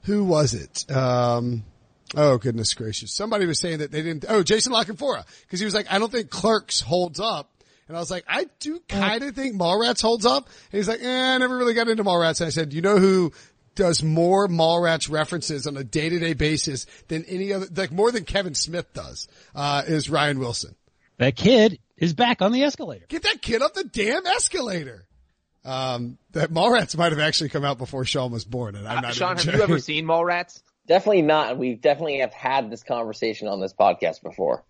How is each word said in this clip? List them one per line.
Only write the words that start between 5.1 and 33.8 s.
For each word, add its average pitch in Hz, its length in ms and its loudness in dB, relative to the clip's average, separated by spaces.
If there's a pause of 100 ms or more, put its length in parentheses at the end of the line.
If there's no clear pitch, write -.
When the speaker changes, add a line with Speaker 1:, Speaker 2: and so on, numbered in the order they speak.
Speaker 1:
'cause 185 120 -8
he 214 60 -2
was 202 100 -4
like, 208 160 -2
"I 196 80 2
don't 220 120 -2
think 233 200 -4
Clerks - 500 0
holds 170 380 -2
up." 190 320 -6 (360)
And 156 80 -14
I 170 40 -6
was 165 100 -8
like, 180 180 -8
"I 185 200 -2 (140)
do 320 260 -8
kinda 214 440 -2
think 254 240 -6
Mallrats 196 460 0
holds 220 240 0
up." 262 220 2 (240)
And 202 80 -2
he's 190 80 -2
like, 233 160 -4
"Eh, 254 320 0
I - 20 2
never 254 200 0
really 240 160 2
got 233 160 0
into 220 140 0
Mallrats." 170 360 2
And 170 80 -2
I 147 40 -4
said, 143 220 -4
"You 160 80 -4
know 202 160 4
who 185 340 4 (440)
does 180 260 2
more 170 460 4
Mallrats 165 640 2
references 151 560 -4
on 143 80 -6
a 135 80 -8
day-to-day 165 500 -2
basis 151 520 -2 (240)
than 160 160 -6
any 190 260 -6
other, 190 240 -4
like, 190 160 -4
more 208 200 2
than 226 120 -4
Kevin 180 320 -4
Smith 165 380 -6
does, 73 340 -14 (260)
uh, 143 320 -2
is 151 240 -2
Ryan 147 300 0
Wilson." - 360 -8 (420)
Speaker 2:
That 127 180 4
kid 214 440 6 (180)
is 165 160 0
back 240 280 2
on 208 120 2
the 262 100 2
escalator. 214 460 -4
Speaker 1:
Get 330 140 -8
that - 180 -2
kid 233 200 0
up 302 120 0
the 381 100 -6
damn 247 420 -2
escalator. 196 800 -4 (580)
Um, 131 560 -4 (120)
that 160 200 -2
Mallrats 190 440 2
might 170 160 2
have 147 80 -2
actually 151 300 0
come 143 160 -2
out 139 140 -2
before 131 260 -6
Sean 127 260 -2
was 117 140 -6
born, 113 300 -8
and 101 120 -12
I'm 113 120 -4
Speaker 3:
Uh, - 20 -4
Speaker 1:
not 120 140 -6
Speaker 3:
Sean, 185 180 0
Speaker 1:
even 175 120 -2
Speaker 3:
have 165 100 0
you 214 80 6
ever 170 100 4
Speaker 1:
joking. 139 80 2
Speaker 3:
seen 156 240 -4
Mallrats? 175 560 0 (260)
Speaker 4:
Definitely 190 360 6
not. 151 280 4
And 131 80 -4
we 127 140 -2
definitely 143 460 0
have 127 140 -2
had 131 360 -2
this 113 140 -14
conversation 113 640 -4
on 98 120 -4
this 95 140 -6
podcast 95 480 2